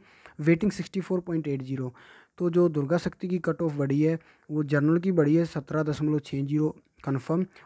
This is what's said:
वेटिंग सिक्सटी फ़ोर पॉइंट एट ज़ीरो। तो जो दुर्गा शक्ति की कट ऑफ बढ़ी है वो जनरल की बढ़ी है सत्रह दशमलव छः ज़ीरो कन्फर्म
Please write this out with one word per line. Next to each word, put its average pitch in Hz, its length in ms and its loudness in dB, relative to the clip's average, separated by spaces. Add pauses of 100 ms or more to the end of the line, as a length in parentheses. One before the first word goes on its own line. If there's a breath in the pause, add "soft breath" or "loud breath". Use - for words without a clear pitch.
(400 loud breath)
वेटिंग 165 320 4
सिक्सटी - 280 -8
फ़ोर 180 200 -2
पॉइंट 165 280 -4
एट 135 140 -4
ज़ीरो। 131 320 -6 (440 loud breath)
तो 175 120 0
जो 175 180 4
दुर्गा 151 300 0
शक्ति 180 300 -6
की 180 100 0
कट 165 240 -2
ऑफ 151 140 -2
बढ़ी 139 260 2
है 160 160 2 (320 soft breath)
वो 151 140 -2
जनरल 151 340 2
की 185 140 0
बढ़ी 156 220 4
है 165 100 4
सत्रह 156 380 -4
दशमलव 151 360 0
छः 139 280 -4
ज़ीरो 151 300 0 (280)
कन्फर्म 156 420 -2 (200 loud breath)